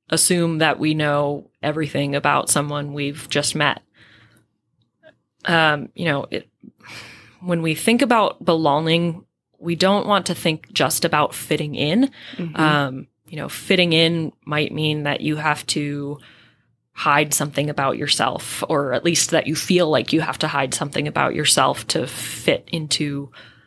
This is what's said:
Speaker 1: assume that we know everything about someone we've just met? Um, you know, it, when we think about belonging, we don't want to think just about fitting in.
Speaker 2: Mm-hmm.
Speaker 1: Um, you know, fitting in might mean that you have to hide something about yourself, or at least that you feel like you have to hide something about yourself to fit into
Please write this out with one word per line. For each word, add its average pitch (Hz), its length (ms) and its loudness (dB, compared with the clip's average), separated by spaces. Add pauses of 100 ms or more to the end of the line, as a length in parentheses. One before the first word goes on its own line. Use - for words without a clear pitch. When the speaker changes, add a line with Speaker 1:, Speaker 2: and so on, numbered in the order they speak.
Speaker 1:
assume 165 500 2
that 151 200 2
we 156 160 2
know 147 560 0 (120)
everything 143 540 -2
about 143 320 2
someone 147 460 -2
we've 143 340 -6
just - 260 -2
met? 147 280 0 (1600)
Um, 156 500 2
you 175 120 -6
know, 143 240 -2
it, - 180 -8 (920)
when 175 220 0
we 160 120 0
think 233 280 4
about 220 420 2
belonging, 165 800 2 (340)
we 170 180 -4
don't 196 300 2
want 196 200 2
to 175 80 -2
think - 380 -2
just 156 320 0
about 151 300 0
fitting 151 400 -4
in. 214 360 2 (260)
Speaker 2:
Mm-hmm. 170 200 -8
Speaker 1:
Um, 143 500 2 (220)
you 160 80 -12
know, 147 120 -8
fitting 180 440 2
in 165 400 2 (120)
might 151 280 -2
mean 151 320 -2
that 147 160 -2
you 151 160 -2
have 151 320 -2
to 143 500 -4 (720)
hide 151 420 2
something 147 360 -2
about 139 280 -2
yourself, - 720 -2
or 143 240 0
at 131 120 -2
least 170 280 2
that 160 140 2
you 147 100 -2
feel 175 340 2
like 127 220 0
you 156 80 4
have 143 180 -4
to 156 100 -2
hide 139 240 -2
something 143 360 -4
about 139 260 0
yourself 135 540 2
to - 180 -2
fit - 640 -4
into 147 580 -4 (360)